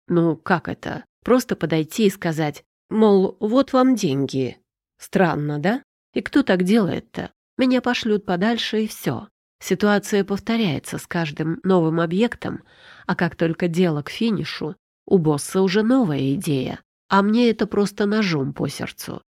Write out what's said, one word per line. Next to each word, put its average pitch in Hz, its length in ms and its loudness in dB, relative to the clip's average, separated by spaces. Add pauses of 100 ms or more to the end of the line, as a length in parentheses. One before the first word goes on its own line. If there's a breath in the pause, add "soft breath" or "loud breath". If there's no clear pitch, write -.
Ну, 165 280 2
как 165 320 -2
это? - 380 -10 (180)
Просто 240 320 2
подойти 160 520 0
и - 20 4
сказать, 156 540 -4 (260)
мол, 202 500 4
"Вот 247 340 0
вам 262 220 4
деньги". 135 600 -2 (420)
Странно, 147 600 2
да? 202 240 0 (300)
И - 80 -4
кто - 220 2
так 185 200 2
делает-то? - 680 0 (260)
Меня 254 240 2
пошлют 220 440 -2
подальше, 214 580 -2
и 214 40 -4
все. 160 400 -6 (340)
Ситуация 202 640 0
повторяется 202 720 -4
с - 80 -12
каждым 160 580 -4
новым 170 360 2
объектом, 180 640 -2 (420 loud breath)
а 180 100 -2
как 170 200 -2
только 165 320 -2
дело 165 340 0
к - 80 -10
финишу, 160 640 -4 (300)
у 196 140 4
босса 151 420 0
уже 190 220 2
новая 160 500 2
идея, 143 460 -2 (300)
а 196 120 4
мне 226 300 4
это 214 160 -2
просто 202 400 0
ножом 170 460 0
по - 140 -4
сердцу. - 600 -12